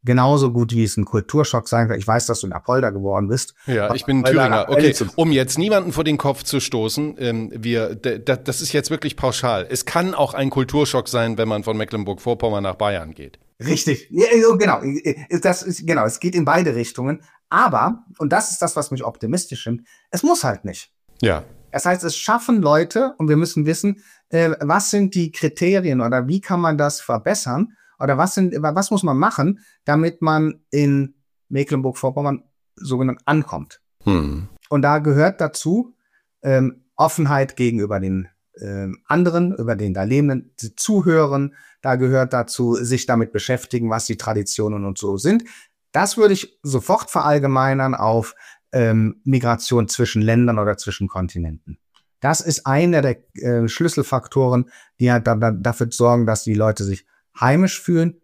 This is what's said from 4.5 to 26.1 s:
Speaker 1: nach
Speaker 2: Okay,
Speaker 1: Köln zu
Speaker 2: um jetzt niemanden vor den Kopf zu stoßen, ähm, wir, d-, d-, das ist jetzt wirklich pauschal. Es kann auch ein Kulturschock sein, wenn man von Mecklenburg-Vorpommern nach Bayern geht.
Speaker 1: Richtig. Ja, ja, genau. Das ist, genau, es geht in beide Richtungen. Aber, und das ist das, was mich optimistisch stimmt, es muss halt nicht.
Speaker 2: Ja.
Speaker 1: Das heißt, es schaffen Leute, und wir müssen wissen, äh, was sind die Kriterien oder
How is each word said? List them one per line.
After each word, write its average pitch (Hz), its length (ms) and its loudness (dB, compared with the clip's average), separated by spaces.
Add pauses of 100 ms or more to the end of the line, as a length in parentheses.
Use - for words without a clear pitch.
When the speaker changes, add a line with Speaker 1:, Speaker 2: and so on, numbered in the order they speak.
Speaker 1:
nach 104 140 0
Speaker 2:
Okay, 143 120 0
Speaker 1:
Köln 143 120 4
zu 113 120 -2 (100)
Speaker 2:
um 165 160 2
jetzt 131 260 0
niemanden 185 340 0
vor 151 120 -2
den 151 140 0
Kopf 139 260 -2
zu 139 160 -2
stoßen, 120 580 -4
ähm, 113 360 -4
wir, 113 420 -2
d-, 110 240 -4
d-, - 220 0
das - 200 -6
ist 160 100 -6
jetzt 147 200 -2
wirklich 151 260 -6
pauschal. 117 500 -2
Es - 180 -6
kann 180 280 -2
auch 143 220 0
ein 135 160 -2
Kulturschock 135 580 0
sein, 117 300 -2
wenn 110 100 0
man 104 140 -2
von 110 120 -4
Mecklenburg-Vorpommern 107 880 -4
nach 95 120 -4
Bayern 90 400 -4
geht. - 240 -20 (200)
Speaker 1:
Richtig. 143 520 -2
Ja, 196 220 4
ja, 226 220 6
genau. 180 240 2 (600)
Das 180 220 0
ist, 175 240 -8
genau, 143 180 2
es - 140 -4
geht 180 160 -2
in 165 100 2
beide 156 300 2
Richtungen. 127 480 -4 (260)
Aber, 175 560 0 (140)
und 151 120 -2
das 208 200 0
ist - 100 -6
das, 170 140 -2
was 147 160 -4
mich 127 120 -6
optimistisch 120 580 -6
stimmt, 120 260 -6 (240)
es 180 100 -4
muss 339 220 2
halt 113 220 -4
nicht. - 280 -12 (260)
Speaker 2:
Ja. 87 240 0 (280)
Speaker 1:
Das - 140 -4
heißt, 180 180 0
es 165 120 -4
schaffen 233 460 0
Leute, 170 560 2
und 156 100 0
wir 151 100 4
müssen 160 300 0
wissen, 196 340 -2 (280)
äh, 165 220 2 (100)
was 165 280 0
sind 202 240 2
die 165 180 0
Kriterien 165 680 0
oder 120 260 0